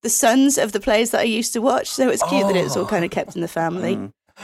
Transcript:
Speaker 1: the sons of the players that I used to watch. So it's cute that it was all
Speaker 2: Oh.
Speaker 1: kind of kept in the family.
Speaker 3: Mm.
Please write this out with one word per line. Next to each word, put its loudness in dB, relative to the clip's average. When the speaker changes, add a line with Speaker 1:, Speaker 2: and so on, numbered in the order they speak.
Speaker 1:
the -4
sons 4
of 0
the -2
players 2
that 0
I 2
used -2
to -4
watch. 0
So 0
it's 0
cute 2
that 2
it 2
was -4
all 0
Speaker 2:
Oh. -6
Speaker 1:
kind -2
of -4
kept -6
in -6
the -4
family. -4
Speaker 3:
Mm. -10